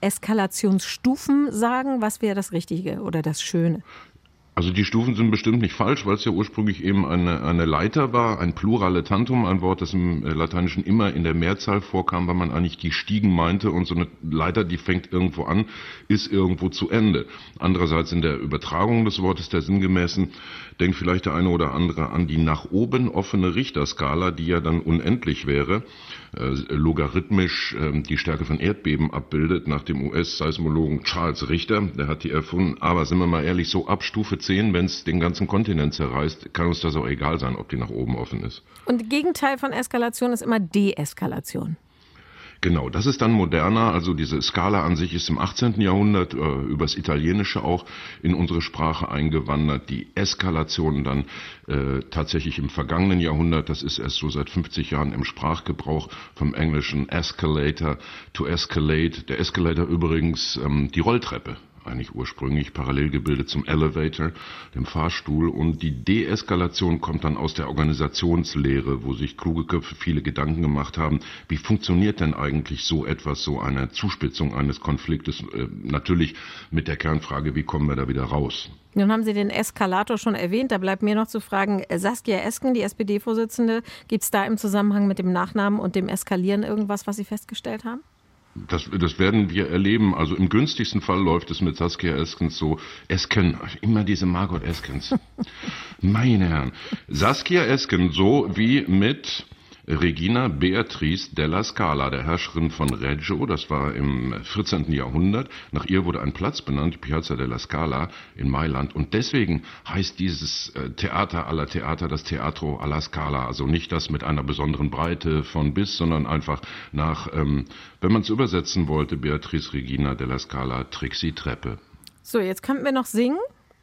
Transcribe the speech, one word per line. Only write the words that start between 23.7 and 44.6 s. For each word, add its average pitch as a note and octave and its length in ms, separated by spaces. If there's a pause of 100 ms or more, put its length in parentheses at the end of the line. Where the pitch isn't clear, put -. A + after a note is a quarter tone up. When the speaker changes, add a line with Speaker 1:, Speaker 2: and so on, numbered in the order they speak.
Speaker 2:
die E2 160
ja E2+ 120
dann E2 220
unendlich E2 640
wäre, C#2+ 380 (540)
äh, C2 120 (200)
logarithmisch, D#2+ 1080
ähm, D2+ 240
die D2+ 140
Stärke D#2 280
von D2+ 140
Erdbeben D#2 540
abbildet, D#2 540
nach D2 160
dem C#2 180
U-S-Seismologen D#2 1040
Charles E2 460
Richter, F#2+ 320
der C#2+ 260
hat D2+ 160
die E2+ 80
erfunden. D#2+ 500
Aber D#2+ 240
sind F2 140
wir F2+ 80
mal E2 160
ehrlich, F2+ 260
so F#2 180
ab F#2+ 160
Stufe G#2+ 340
zehn, G2 360
wenn's F2 300
den E2+ 160
ganzen F2 280
Kontinent F2+ 480
zerreißt, D2 580
kann E2+ 140
uns E2 120
das D#2+ 160
auch C2 120
egal D2 320
sein, B1+ 180
ob G1+ 100
die C2+ 100
nach A1+ 120
oben A#1+ 260
offen A#1 300
ist. - 180 (220)
Speaker 1:
Und A3+ 240
Gegenteil C#4+ 480
von C4+ 160
Eskalation A#3+ 580
ist A#3 100
immer A3+ 200
Deeskalation. - 1120 (880)
Speaker 2:
Genau, D#2+ 280
das F2+ 160
ist C#3 160
dann A2+ 100
moderner. G2 640
Also F2 200
diese D2+ 280
Skala F#2 420